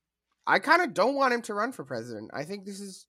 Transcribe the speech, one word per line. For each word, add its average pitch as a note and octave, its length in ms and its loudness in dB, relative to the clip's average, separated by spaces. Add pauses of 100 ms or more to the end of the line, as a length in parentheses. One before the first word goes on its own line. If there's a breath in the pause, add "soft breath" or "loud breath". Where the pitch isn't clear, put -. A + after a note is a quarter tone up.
(460)
I E3+ 120 6
kinda E4 300 4
don't G#3+ 260 2
want C4+ 180 4
him A#3+ 100 0
to G#3+ 120 -6
run A3+ 180 -2
for D3+ 120 -12
president. A#2 500 -8
I C#3 100 -6
think F#3+ 220 -10
this G3 120 -10
is, G3 300 -14